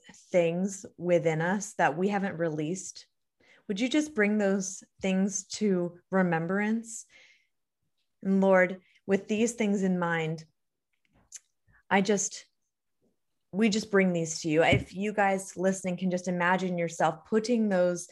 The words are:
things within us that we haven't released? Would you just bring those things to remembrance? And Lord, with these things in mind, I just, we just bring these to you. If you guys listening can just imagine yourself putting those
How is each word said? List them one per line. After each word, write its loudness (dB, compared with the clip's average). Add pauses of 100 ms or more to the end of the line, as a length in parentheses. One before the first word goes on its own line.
(320)
things 0 (120)
within 2
us -2
that 2
we 0
haven't -4
released? -6 (640)
Would -4
you 0
just -2
bring 2
those -2 (200)
things 0 (140)
to 0 (140)
remembrance? 0 (1160)
And 2
Lord, 4 (260)
with 0
these 0
things 0
in 0
mind, -2 (1500)
I 4
just, -2 (1080)
we 2
just -2
bring 4
these -4
to -4
you. 4
If 2
you -4
guys 0
listening -2
can -2
just -4
imagine 0
yourself -2
putting 0
those 0